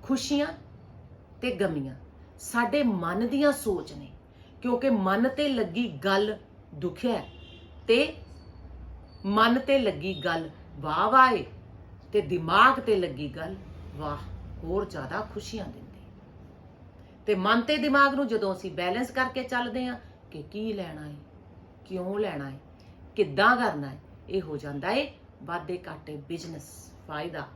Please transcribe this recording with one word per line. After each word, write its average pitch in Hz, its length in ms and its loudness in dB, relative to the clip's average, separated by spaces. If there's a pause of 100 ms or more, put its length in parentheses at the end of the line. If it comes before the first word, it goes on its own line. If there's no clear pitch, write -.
ਖੁਸ਼ੀਆਂ 285 440 0 (920)
ਤੇ 247 100 -2
ਗਮੀਆਂ 156 440 -2 (440)
ਸਾਡੇ - 440 2
ਮਨ 196 440 0
ਦੀਆਂ 277 240 4
ਸੋਚ 208 420 -2
ਨੇ, - 140 -14 (540)
ਕਿਉਂਕਿ 247 280 2
ਮਨ 208 400 4
ਤੇ 285 200 0
ਲੱਗੀ 220 380 0
ਗੱਲ 196 500 0 (380)
ਦੁੱਖ 170 300 -6
ਹੈ 226 240 0 (580)
ਤੇ 262 280 4 (1080)
ਮਨ 226 340 6
ਤੇ 277 200 4
ਲੱਗੀ 190 340 0
ਗੱਲ 165 360 -2 (300)
ਵਾਹ 165 320 2
ਵਾਹ 262 220 10
ਏ 165 120 0 (680)
ਤੇ 208 80 6
ਦਿਮਾਗ 180 580 6
ਤੇ 220 160 2
ਲੱਗੀ 151 320 -2
ਗੱਲ 160 280 -8 (400)
ਵਾਹ, 147 220 -6 (460)
ਹੋਰ 190 260 -2
ਜ਼ਿਆਦਾ 165 440 -6
ਖੁਸ਼ੀਆਂ 208 320 -8
ਦਿੰਦੀ। - 340 -16 (1300)
ਤੇ 208 100 4
ਮਨ 214 260 4
ਤੇ 302 160 0
ਦਿਮਾਗ 277 360 6
ਨੂੰ 277 140 0
ਜਦੋਂ 202 260 0
ਅਸੀਂ 185 180 -6
ਬੈਲੈਂਸ 190 400 -2
ਕਰਕੇ 254 320 -2
ਚੱਲਦੇ 247 420 -4
ਹਾਂ 247 140 -6 (320)
ਕਿ 151 120 -12
ਕੀ 214 300 -6
ਲੈਣਾ 156 340 -8
ਹੈ, 147 80 -12 (680)
ਕਿਉਂ 185 340 -4
ਲੈਣਾ 151 300 -4
ਹੈ, 139 100 -14 (560)
ਕਿੱਦਾਂ 202 420 6
ਕਰਨਾ 156 320 -2
ਹੈ, 139 100 -14 (300)
ਇਹ 185 120 -2
ਹੋ 156 160 -6
ਜਾਂਦਾ 143 340 -6
ਹੈ 277 220 -2 (300)
ਵਾਧੇ 175 440 -6
ਘਾਟੇ, 151 280 -12
ਬਿਜ਼ਨਸ, 165 760 -12 (160)
ਫਾਇਦਾ। 151 480 -8